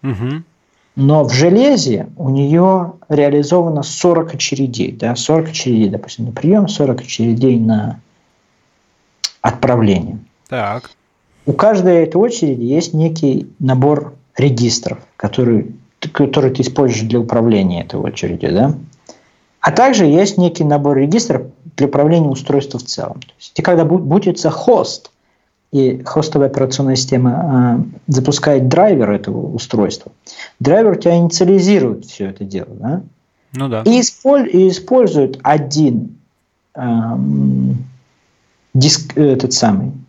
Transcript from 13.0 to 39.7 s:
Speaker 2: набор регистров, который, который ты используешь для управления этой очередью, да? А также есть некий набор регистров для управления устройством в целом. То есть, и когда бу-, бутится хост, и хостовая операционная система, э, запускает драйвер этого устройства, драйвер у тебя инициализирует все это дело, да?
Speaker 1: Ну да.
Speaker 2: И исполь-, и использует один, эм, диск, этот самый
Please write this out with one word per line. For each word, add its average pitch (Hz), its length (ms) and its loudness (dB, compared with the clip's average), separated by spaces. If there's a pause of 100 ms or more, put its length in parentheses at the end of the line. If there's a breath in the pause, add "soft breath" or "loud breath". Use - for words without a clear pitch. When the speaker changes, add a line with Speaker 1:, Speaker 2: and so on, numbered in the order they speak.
Speaker 2:
набор 139 560 0 (200)
регистров, 120 640 0 (180)
который, 117 600 -2 (360)
который 135 380 0
ты 131 140 -4
используешь 117 440 0
для 117 120 0
управления 110 640 0
этой - 160 -8
очередью, 87 540 -6
да? 110 220 2 (840 soft breath)
А 151 120 0
также 220 340 4
есть 175 320 2
некий 170 260 0
набор 143 340 0
регистров 143 460 0 (340)
для 139 100 0
управления 151 420 2
устройством 139 500 -4
в - 60 -14
целом. - 360 -10
То - 160 -20
есть, - 220 -12
и - 20 -4
когда 165 240 2
бу-, 170 140 2
бутится 170 500 0
хост, - 640 -2 (600)
и 131 340 0
хостовая 147 440 0
операционная 131 460 -2
система, 127 880 0 (240)
э, 165 40 -2
запускает 139 580 0
драйвер 147 420 2
этого 104 420 -6
устройства, - 580 -4 (480 loud breath)
драйвер 190 320 4
у 170 40 2
тебя 170 220 2
инициализирует 175 880 2
все - 220 -10
это 95 180 -12
дело, 95 240 -10 (100)
да? 151 220 -4 (520)
Speaker 1:
Ну 135 140 -6
да. 113 180 -4
Speaker 2:
И 240 140 4
исполь-, 262 520 0
и 185 180 6
использует 175 720 0
один, 135 760 0 (580)
эм, 69 1040 -2 (960)
диск, 147 440 0
этот 135 360 2
самый 117 380 0 (180)